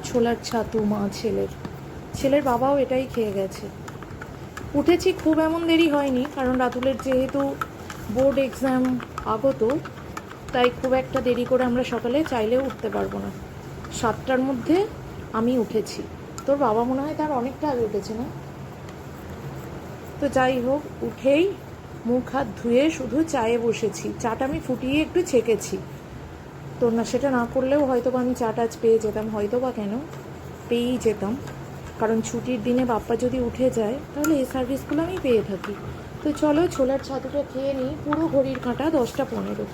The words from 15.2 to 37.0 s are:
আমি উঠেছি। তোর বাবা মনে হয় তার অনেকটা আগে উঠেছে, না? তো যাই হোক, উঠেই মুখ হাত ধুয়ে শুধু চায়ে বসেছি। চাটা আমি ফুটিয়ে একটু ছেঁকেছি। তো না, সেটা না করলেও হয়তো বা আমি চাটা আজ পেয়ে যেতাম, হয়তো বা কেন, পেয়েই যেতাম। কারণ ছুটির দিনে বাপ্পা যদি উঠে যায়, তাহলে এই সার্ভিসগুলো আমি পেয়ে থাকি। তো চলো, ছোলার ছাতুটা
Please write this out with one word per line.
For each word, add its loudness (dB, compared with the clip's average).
আমি 2
উঠেছি। -2
তোর 4
বাবা 4
মনে 0
হয় -4
তার -2
অনেকটা -2
আগে 2
উঠেছে, -4
না? -4
তো 0
যাই 2
হোক, 0
উঠেই 4
মুখ 2
হাত 0
ধুয়ে 6
শুধু 0
চায়ে 2
বসেছি। 0
চাটা 0
আমি -2
ফুটিয়ে 0
একটু 2
ছেঁকেছি। 2
তো 4
না, 2
সেটা 0
না 2
করলেও 4
হয়তো 2
বা 0
আমি 2
চাটা 0
আজ -2
পেয়ে 6
যেতাম, -2
হয়তো 0
বা 0
কেন, -4
পেয়েই 2
যেতাম। 0
কারণ 2
ছুটির -2
দিনে 2
বাপ্পা 0
যদি 0
উঠে 2
যায়, 0
তাহলে 4
এই 2
সার্ভিসগুলো -2
আমি -2
পেয়ে 4
থাকি। -6
তো 2
চলো, 4
ছোলার 2
ছাতুটা -4